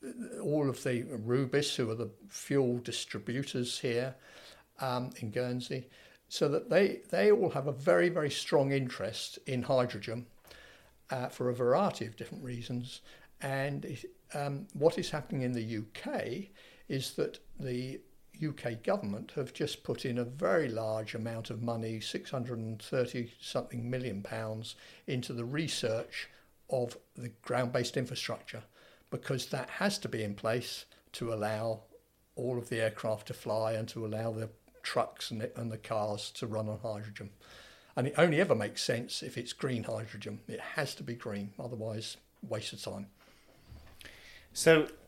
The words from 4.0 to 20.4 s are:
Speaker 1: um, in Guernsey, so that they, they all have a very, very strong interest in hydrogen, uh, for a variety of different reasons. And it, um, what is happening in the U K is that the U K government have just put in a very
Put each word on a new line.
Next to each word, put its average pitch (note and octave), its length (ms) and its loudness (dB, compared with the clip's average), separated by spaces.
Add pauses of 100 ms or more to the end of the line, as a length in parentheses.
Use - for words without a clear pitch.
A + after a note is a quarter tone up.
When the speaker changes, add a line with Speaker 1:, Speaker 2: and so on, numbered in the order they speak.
Speaker 1:
um, B2+ 380 0
in A2+ 100 -4
Guernsey, B2 580 -2 (400)
so - 220 2
that - 220 0
they, F#3+ 300 6 (100)
they G3+ 200 8
all G3+ 200 6
have C#3 160 0
a C#3+ 40 0
very, F3 380 6
very D3+ 220 2
strong C#3 400 4
interest B2 720 -2
in B2+ 160 0
hydrogen, A#2+ 640 2 (880)
uh, B2+ 160 -2
for B2 220 0
a B2 40 2
variety B2+ 540 6
of A2 80 -10
different - 280 -10
reasons. B2 580 -4 (400)
And C#3 440 -2
it, - 200 -8 (280)
um, C#3+ 400 -2
what D3+ 240 6
is - 140 -2
happening C#3+ 320 -2
in B2+ 100 2
the A#2+ 80 0
U A2 320 -2
K G3 560 -4 (400)
is C3+ 220 -2
that - 260 -2 (220)
the B2+ 400 -4 (400)
U D#3 120 0
K A#2 320 -4
government G2+ 520 -2
have C3 180 -4
just - 300 -4
put - 200 -4
in B2 140 0
a A#2+ 80 0
very D#3 420 2